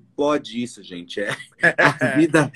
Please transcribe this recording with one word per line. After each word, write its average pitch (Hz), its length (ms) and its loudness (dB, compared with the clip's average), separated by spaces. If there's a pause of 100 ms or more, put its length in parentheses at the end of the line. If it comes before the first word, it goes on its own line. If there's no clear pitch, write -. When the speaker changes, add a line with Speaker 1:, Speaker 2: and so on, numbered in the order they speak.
(160)
Speaker 1:
pode 143 460 -2
isso, 117 200 -12
gente? 90 380 -12
É, 101 80 -4
<laughs> - 480 -2
a 143 400 2
Speaker 2:
<laughs> - 0 -
Speaker 1:
vida 156 400 4